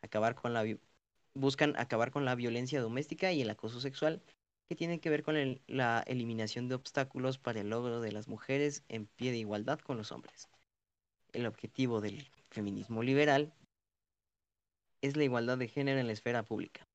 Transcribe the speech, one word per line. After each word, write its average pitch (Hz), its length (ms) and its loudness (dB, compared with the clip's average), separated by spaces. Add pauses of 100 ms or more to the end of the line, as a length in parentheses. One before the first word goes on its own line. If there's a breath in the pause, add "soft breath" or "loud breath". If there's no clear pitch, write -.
Acabar 110 320 2
con 120 200 -2
la 113 80 4
vi-, 107 180 -2 (540)
buscan 139 440 4
acabar 117 320 2
con 143 140 0
la 127 100 2
violencia 123 460 0
doméstica 147 520 0
y 147 100 2
el 110 80 0
acoso 113 300 -6
sexual, 151 420 0 (460 loud breath)
que 165 80 -4
tienen 170 240 -2
que 165 100 0
ver 147 120 2
con 156 140 0
el, 135 300 0
la 120 400 2
eliminación 117 640 -2
de 127 80 -2
obstáculos 131 640 -2
para 113 220 -4
el 101 100 -4
logro 117 300 -2
de 110 120 -2
las 104 160 -8
mujeres 143 600 -2
en 110 180 -6
pie 123 260 -4
de 117 60 -2
igualdad 107 420 -2
con 131 180 -6
los 107 140 -8
hombres. - 360 -16 (840)
El 120 140 -2
objetivo 113 540 0
del 104 280 -6 (220)
feminismo 104 520 -4
liberal 143 500 4 (1500)
es 143 140 0
la 151 80 6
igualdad 123 340 2
de 123 100 -2
género 139 320 0
en 123 60 0
la 113 60 0
esfera 117 320 0
pública 98 500 -6